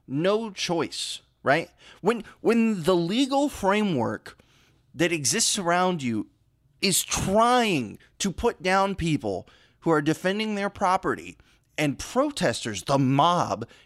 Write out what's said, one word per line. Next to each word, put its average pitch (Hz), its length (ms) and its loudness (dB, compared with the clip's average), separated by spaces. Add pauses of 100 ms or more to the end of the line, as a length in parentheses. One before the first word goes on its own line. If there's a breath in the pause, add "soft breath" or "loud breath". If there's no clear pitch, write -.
no 196 440 -2
choice, - 680 -6 (220)
right? 143 260 0 (320 loud breath)
When, 226 220 0 (180 loud breath)
when 220 420 2
the 180 120 4
legal 254 540 2
framework 185 880 -2 (580 soft breath)
that 165 160 2
exists 160 460 0
around 180 440 0
you 113 260 -2 (540)
is 190 220 2
trying 214 920 2 (220 soft breath)
to 196 120 -2
put - 300 -2
down 190 340 2
people 113 540 -2 (300 soft breath)
who 160 100 -2
are 156 120 4
defending 196 540 -2
their 202 140 -4
property, 139 680 -2 (420 soft breath)
and 147 200 0
protesters, 147 840 -2
the 139 140 0
mob, 139 720 2 (180 soft breath)